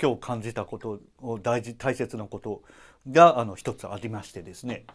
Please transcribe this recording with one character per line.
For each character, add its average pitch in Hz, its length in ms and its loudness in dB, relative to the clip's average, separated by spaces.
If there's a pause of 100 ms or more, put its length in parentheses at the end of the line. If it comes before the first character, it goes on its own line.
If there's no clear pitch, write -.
今 135 140 4
日 - 60 -12
感 117 220 -6
じ 110 120 -6
た 107 100 -4
こ 107 140 -12
と 107 220 -8 (200)
を、 117 180 -6
大 120 240 0
事、 120 120 -12
大 131 200 -2
切 123 220 -6
な 107 80 -8
こ 101 140 -10
と 104 240 -8 (480)
が、 156 280 10
あ 117 60 2
の、 95 120 -8
一 - 180 -6
つ - 140 -14
あ 101 120 -8
り 113 80 -8
ま 107 140 -8
し - 100 -18
て 90 100 -12
で 90 120 -14
す - 100 -16
ね、 120 300 -8